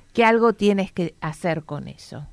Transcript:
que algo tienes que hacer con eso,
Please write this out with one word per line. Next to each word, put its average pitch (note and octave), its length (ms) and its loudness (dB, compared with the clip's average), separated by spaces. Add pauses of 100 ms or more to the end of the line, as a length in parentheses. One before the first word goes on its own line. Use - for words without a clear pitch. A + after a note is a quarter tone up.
(140)
que A#3 100 2
algo A3+ 300 4
tienes G3+ 380 0
que E3+ 300 -4
hacer D#3+ 420 -4
con C#3+ 240 -10
eso, C#3 460 -16